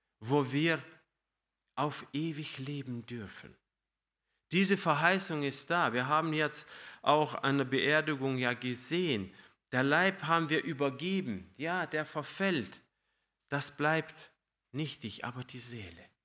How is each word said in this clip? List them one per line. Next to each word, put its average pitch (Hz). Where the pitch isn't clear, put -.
wo 131
wir 151
auf 135
ewig 151
leben 131
dürfen. 113
Diese 190
Verheißung 170
ist 139
da. 165
Wir 123
haben 156
jetzt 151
auch 147
an 135
der 139
Beerdigung 135
ja 123
gesehen, 123
der 127
Leib 175
haben 160
wir 156
übergeben. 139
Ja, 165
der 151
verfällt. 156
Das 139
bleibt 156
nichtig, 135
aber 123
die 127
Seele. 101